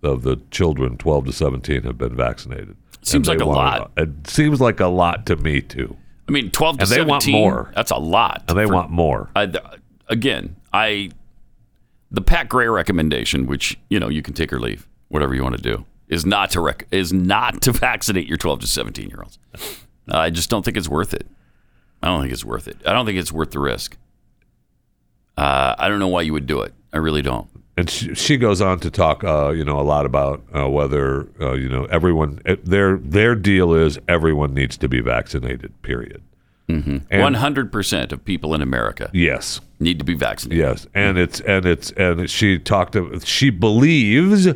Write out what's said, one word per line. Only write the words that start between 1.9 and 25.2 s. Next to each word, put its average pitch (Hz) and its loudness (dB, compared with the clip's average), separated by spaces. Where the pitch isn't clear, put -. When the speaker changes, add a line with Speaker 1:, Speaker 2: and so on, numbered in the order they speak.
Speaker 1:
been 60 -6
vaccinated. 60 -6
Speaker 2:
Seems - 0
Speaker 1:
And - -
Speaker 2:
like 165 0
Speaker 1:
they - 0
Speaker 2:
a - 0
Speaker 1:
want - 0
Speaker 2:
lot. - -12
Speaker 1:
it 76 -4
seems 151 2
like 117 2
a 98 2
lot 90 2
to 85 0
me, 73 0
too. - -4
Speaker 2:
I 139 0
mean, 135 0
twelve 156 2
to - 2
Speaker 1:
And - 2
they 135 4
want 143 2
Speaker 2:
seventeen, - 4
Speaker 1:
more. - 2
Speaker 2:
that's - 0
a 64 0
lot 82 0
Speaker 1:
And 87 2
they 107 4
Speaker 2:
for 98 2
Speaker 1:
want 85 0
more. 76 0
Speaker 2:
I, 101 2
th-, 85 -6
again, 110 -2
I, 104 0
the 139 0
Pat 160 4
Gray 120 2
recommendation, 78 0
which, - -4
you 107 0
know, 58 -2
you 78 -2
can 71 -10
take 78 -2
or 65 -4
leave, 57 -8
whatever 71 0
you 65 0
wanna 62 -2
do, 57 -4
is 78 -2
not 98 2
to 90 -2
rec-, - -2
is 92 0
not 95 0
to 123 4
<laughs> - 2
vaccinate 110 -2
your 78 -4
twelve 76 -2
to - -8
seventeen-year-olds. 53 -8
I 80 0
just 82 -4
don't 107 0
think - -2
it's 95 -4
worth 78 -2
it. - -10
I - 0
don't 87 0
think 64 -4
it's - -10
worth 55 -8
it. - -16
I 87 2
don't 117 0
think 98 -2
it's 82 -6
worth 78 -4
the 71 -4
risk. 65 -4